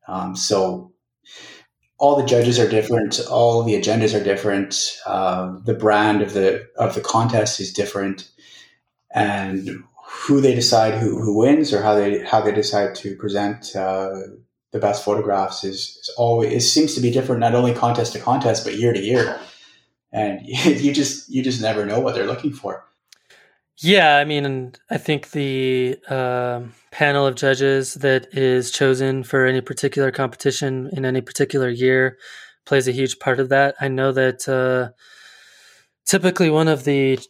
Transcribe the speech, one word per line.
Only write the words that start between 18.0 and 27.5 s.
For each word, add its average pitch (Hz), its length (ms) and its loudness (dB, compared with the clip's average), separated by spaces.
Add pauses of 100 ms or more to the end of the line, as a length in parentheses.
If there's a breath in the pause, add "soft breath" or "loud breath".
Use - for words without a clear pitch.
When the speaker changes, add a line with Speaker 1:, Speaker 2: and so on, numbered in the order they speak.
Speaker 1:
to - 80 -8
contest, 123 440 0
but 98 120 -6
year 117 160 2
to 98 80 -2
year. 113 380 0 (720 loud breath)
And 104 300 -4
<laughs> - 40 -20
you 139 480 0
just, - 340 -4
you 131 140 -2
just 123 180 -2
never 107 240 -2
know 104 140 -2
what - 160 -2
they're - 120 -2
looking 139 260 -4
for. - 320 -10 (960 soft breath)
Speaker 2:
Yeah, 160 360 6
I 147 80 4
mean, 147 200 -2
and 131 340 -6 (120)
I - 80 -4
think 151 320 -4
the, 131 680 -2 (120)
um, 123 680 -4 (160)
panel 143 360 2
of 127 100 0
judges 135 580 0